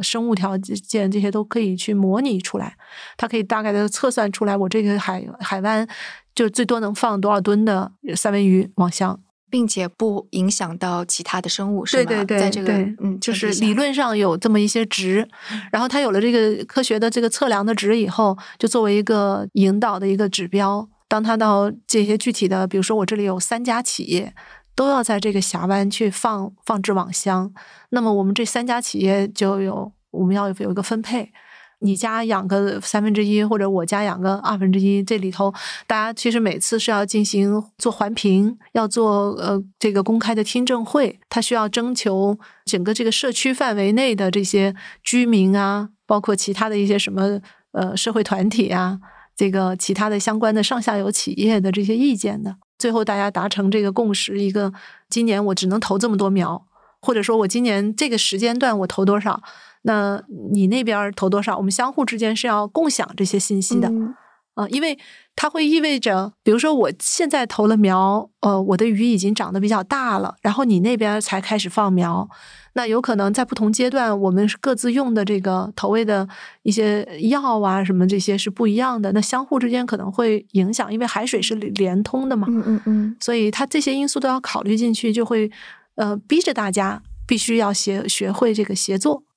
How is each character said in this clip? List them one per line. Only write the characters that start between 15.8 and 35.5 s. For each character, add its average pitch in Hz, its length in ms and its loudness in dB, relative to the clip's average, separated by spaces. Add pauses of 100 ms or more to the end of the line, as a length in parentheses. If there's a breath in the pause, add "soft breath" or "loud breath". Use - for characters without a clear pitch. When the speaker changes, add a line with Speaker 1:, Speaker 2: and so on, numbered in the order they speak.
Speaker 1:
后 254 80 0
它 277 120 0
有 254 100 2
了 196 100 2
这 233 120 2
个 220 320 2
科 - 180 -2
学 220 160 0
的 226 100 2
这 233 120 -2
个 233 100 2
测 277 160 0
量 202 180 0
的 220 80 0
值 208 240 2
以 214 120 0
后， 196 280 2 (220 loud breath)
就 - 80 2
作 226 160 2
为 208 140 2
一 208 80 2
个 202 480 0
引 196 260 4
导 208 220 0
的 196 80 0
一 196 80 2
个 202 120 2
指 185 200 -6
标， 202 380 0 (200)
当 220 160 0
它 226 140 0
到 208 340 2 (160)
这 214 180 2
些 208 140 2
具 240 140 -2
体 208 160 0
的， 190 180 0
比 185 100 -2
如 190 60 2
说 220 140 0
我 196 100 0
这 220 80 -2
里 208 80 0
有 190 160 -2
三 233 260 -4
家 240 160 0
企 - 260 -6
业， 190 280 -2 (400 loud breath)
都 269 140 2
要 277 120 2
在 208 200 0
这 214 120 0
个 196 80 0
峡 175 260 -2
湾 196 220 2
去 202 220 0
放， 202 420 -4 (120)
放 208 180 0
置 202 100 0
网 185 200 -2
箱， 190 420 -2 (360 loud breath)
那 247 100 0
么 226 120 2
我 202 120 2
们 196 100 2
这 233 100 -2
三 240 220 -4
家 247 140 0
企 - 180 -6
业 196 300 2
就 196 320 0
有， 190 320 -6 (180)
我 175 140 -2
们 185 100 4
要 202 140 0
有 196 240 -4
一 - 20 -6
个 196 80 -2
分 220 180 -4
配。 226 320 -6 (480 loud breath)
你 202 140 2
家 226 300 -2
养 196 240 0
个 196 320 0
三 208 220 -2
分 214 100 2
之 208 100 2
一， 208 220 2
或 214 140 0
者 196 100 0
我 185 160 0
家 202 180 -2
养 202 160 -2
个 196 180 0
二 208 200 -2
分 190 160 2
之 196 80 2
一， 202 220 4
这 208 160 -2
里 190 120 -4
头 196 220 0 (340 loud breath)